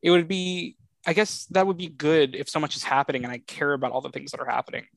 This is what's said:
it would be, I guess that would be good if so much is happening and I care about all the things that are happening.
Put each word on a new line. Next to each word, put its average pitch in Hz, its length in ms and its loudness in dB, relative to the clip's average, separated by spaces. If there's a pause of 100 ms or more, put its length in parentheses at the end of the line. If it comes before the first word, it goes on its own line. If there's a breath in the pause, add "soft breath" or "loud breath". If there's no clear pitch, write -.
it 175 80 2
would 175 200 6
be, 180 480 -4 (280)
I 170 80 0
guess 208 380 0
that 190 160 4
would 190 100 0
be 175 120 -8
good 147 440 4
if 139 160 -8
so 160 120 -2
much 147 140 -2
is - 80 -8
happening 135 400 0
and 123 80 -6
I 120 80 -10
care - 340 -2
about 131 180 -2
all 127 100 -2
the 135 80 -8
things 139 220 -12
that - 80 -10
are 131 100 -6
happening. 123 360 -4 (120)